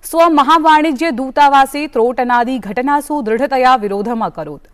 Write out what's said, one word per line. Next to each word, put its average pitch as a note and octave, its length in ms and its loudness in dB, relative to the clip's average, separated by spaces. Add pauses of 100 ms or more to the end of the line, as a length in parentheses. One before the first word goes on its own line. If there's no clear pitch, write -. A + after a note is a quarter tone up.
સ્વમહાવાણિજ્ય D#4 1040 2
દૂતાવાસે C4+ 760 2
ત્રોટનાદિ A#3+ 720 0
ઘટનાસુ C#4 600 -2
દૃઢતયા B3+ 540 0
વિરોધમ G#3 500 -4
અકરોત. D#3 380 -12 (100)